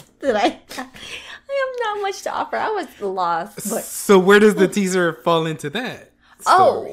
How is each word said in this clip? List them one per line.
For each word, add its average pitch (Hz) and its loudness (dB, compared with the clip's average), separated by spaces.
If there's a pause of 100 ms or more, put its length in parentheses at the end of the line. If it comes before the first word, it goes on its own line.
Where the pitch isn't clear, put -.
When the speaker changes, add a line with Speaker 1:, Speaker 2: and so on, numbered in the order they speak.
Speaker 1:
<laughs> - -20
that 254 0
I, 208 2 (320)
I 262 -10
have - -8
not 415 -4
much 392 -6
to - -6
offer. - -4
I - -2
was 381 -4 (140)
lost. 185 -4 (120)
But 214 -4
Speaker 2:
So - 2
where 196 6
does 208 6
the 180 2
teaser 180 0 (100)
fall 165 2
into 151 -8
that 196 -10 (280)
story? 302 4